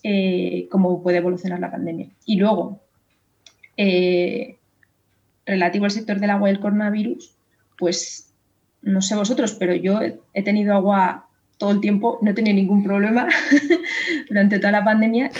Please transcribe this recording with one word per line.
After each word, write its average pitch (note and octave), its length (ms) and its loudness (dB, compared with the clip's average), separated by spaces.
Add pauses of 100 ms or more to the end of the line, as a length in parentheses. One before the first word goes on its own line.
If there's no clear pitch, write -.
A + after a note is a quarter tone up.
eh, F3+ 680 -2
cómo F3+ 320 0
puede F3 160 2
evolucionar F3+ 400 -4
la F3+ 120 -6
pandemia. E3 380 -8 (160)
Y G#3+ 120 0
luego, G3 440 0 (960)
eh, F3+ 840 0 (880)
relativo G3 380 0
al G3+ 60 0
sector G#3 300 -4
del G#3 100 0
agua G3+ 180 2
y G3 40 4
el G3 80 -2
coronavirus, G#3 720 -2 (440)
pues - 540 -6 (500)
no F#3+ 200 2
sé G#3 140 -2
vosotros, A#3 380 0
pero F3 200 0
yo F#3+ 260 0
he, - 180 -6 (160)
he G3 80 -4
tenido G3+ 320 2
agua F#3+ 520 2 (320)
todo G3+ 140 0
el G3+ 80 2
tiempo, G#3 420 0
no G#3 80 2
he G3+ 40 0
tenido G#3+ 220 2
ningún G3 260 4
problema G#3 460 0 (500)
<laughs> - 500 -6
durante G3+ 300 2
toda G3+ 140 0
la G#3 120 2
pandemia, A3+ 560 2